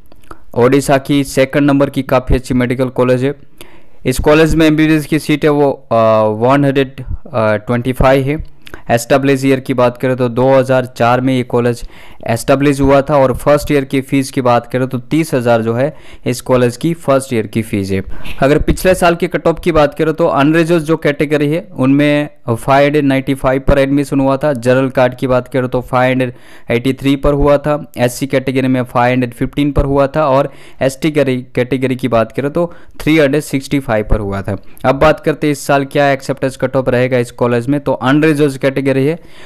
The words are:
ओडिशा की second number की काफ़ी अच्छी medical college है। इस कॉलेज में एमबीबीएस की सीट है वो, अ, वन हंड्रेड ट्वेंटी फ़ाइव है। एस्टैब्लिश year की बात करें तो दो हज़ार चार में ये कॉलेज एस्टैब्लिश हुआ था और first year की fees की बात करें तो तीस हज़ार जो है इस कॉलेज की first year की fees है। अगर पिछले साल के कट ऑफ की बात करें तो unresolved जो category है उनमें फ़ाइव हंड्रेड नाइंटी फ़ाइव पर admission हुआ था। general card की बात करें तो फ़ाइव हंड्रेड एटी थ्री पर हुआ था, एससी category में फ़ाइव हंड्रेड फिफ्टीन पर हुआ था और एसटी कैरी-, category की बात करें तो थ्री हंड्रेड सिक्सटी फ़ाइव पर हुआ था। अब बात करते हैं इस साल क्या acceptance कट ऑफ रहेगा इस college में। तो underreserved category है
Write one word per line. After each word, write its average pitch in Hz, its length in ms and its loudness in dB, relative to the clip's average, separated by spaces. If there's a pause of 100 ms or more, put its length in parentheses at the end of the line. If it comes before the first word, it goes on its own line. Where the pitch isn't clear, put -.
(560)
ओडिशा 135 420 4
की 143 260 0
second 135 440 0
number 139 220 2
की 135 140 -4
काफ़ी 127 320 0
अच्छी 127 180 -2
medical 123 360 0
college 127 340 2
है। 143 120 -2 (720)
इस 131 140 0
कॉलेज 151 360 4
में 160 120 4
एमबीबीएस 156 380 2
की 156 140 -2
सीट 147 240 -2
है 156 60 2
वो, 147 220 2 (200)
अ, 113 40 2 (280)
वन 120 420 2
हंड्रेड 135 260 0 (440)
ट्वेंटी 120 580 0
फ़ाइव 135 320 2
है। 147 300 -6 (340)
एस्टैब्लिश 135 560 0
year 135 140 2
की 131 140 -6
बात 123 240 0
करें 127 180 -2
तो 123 140 0
दो 123 240 2
हज़ार 131 320 2
चार 123 360 0
में 131 160 0
ये 123 60 0
कॉलेज 120 400 -2 (440)
एस्टैब्लिश 139 540 0
हुआ 139 200 4
था 147 160 0
और 131 160 4
first 147 380 0
year 143 120 2
की 135 180 -2
fees 135 300 -2
की 139 100 -4
बात 120 260 2
करें 127 200 -2
तो 127 100 -6
तीस 156 360 -2
हज़ार 120 280 2
जो 113 120 -2
है 135 240 -2 (280)
इस 123 160 -4
कॉलेज 123 360 0
की 165 160 -2
first 135 400 0
year 110 140 -2
की 113 140 -2
fees 98 300 -4
है। 95 120 0 (360)
अगर 143 200 2
पिछले 185 360 0
साल 175 200 2
के 170 120 -4
कट 160 200 -4
ऑफ 165 160 0
की 175 80 0
बात 147 220 2
करें 156 200 -2
तो 165 140 0
unresolved 156 560 2
जो 156 140 0
category 147 520 0
है 156 240 -4
उनमें 147 560 2 (200)
फ़ाइव 135 360 2
हंड्रेड 147 200 2
नाइंटी 135 280 0
फ़ाइव 135 280 0
पर 139 160 2
admission 139 420 0
हुआ 135 180 2
था। 147 160 -2
general 127 360 0
card 127 260 0
की 135 120 -4
बात 127 200 0
करें 127 200 -2
तो 123 140 -4
फ़ाइव 127 300 0
हंड्रेड 127 220 -2 (380)
एटी 127 220 0
थ्री 139 220 0
पर 143 180 2
हुआ 143 240 4
था, 147 400 -4
एससी 127 300 -2
category 131 400 -2
में 127 160 0
फ़ाइव 123 300 0
हंड्रेड 127 200 -2
फिफ्टीन 143 380 -2
पर 139 140 0
हुआ 139 220 2
था 156 180 -2
और 139 260 0 (300)
एसटी 135 300 0
कैरी-, 131 440 -2
category 127 400 -2
की 131 120 -4
बात 113 240 0
करें 143 200 -4
तो 170 220 -2 (260)
थ्री 151 180 2
हंड्रेड 147 240 2
सिक्सटी 143 380 -4
फ़ाइव 110 300 -2
पर 113 100 2
हुआ 98 220 -4
था। 98 160 -6 (280)
अब 131 100 2
बात 151 240 2
करते - 280 -2
हैं 147 40 2
इस - 160 -6
साल 139 180 2
क्या 143 260 2
acceptance 135 460 -4
कट 131 180 -2
ऑफ 131 140 0
रहेगा 123 280 2
इस 120 140 -2
college 120 360 0
में। 143 120 0
तो 139 140 -4
underreserved 147 640 2
category 135 480 0
है 160 140 -2 (260)